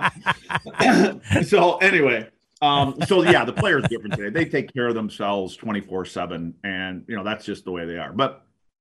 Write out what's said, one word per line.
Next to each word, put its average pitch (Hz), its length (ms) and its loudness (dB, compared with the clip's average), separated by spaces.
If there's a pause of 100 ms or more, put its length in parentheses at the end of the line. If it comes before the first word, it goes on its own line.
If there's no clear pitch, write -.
(1500)
<laughs> - 20 -12
So 175 280 4
anyway, 139 520 2 (340)
um, 143 340 2 (100)
so 185 160 4
yeah, 131 220 6
the 123 80 -4
players 165 360 2
different 107 280 -6
today. 104 140 -6
They 151 180 -2
take 135 240 -4
care 120 160 -2
of 117 80 0
themselves 101 600 -4
twenty-four 98 500 -6
seven, 85 480 -8 (100)
and, 92 440 -8
you 113 60 -8
know, 101 100 -6
that's 104 200 -6
just 98 200 -8
the 92 80 -10
way 87 120 -6
they 85 140 -8
are. 73 140 -10
But - 320 -2 (360)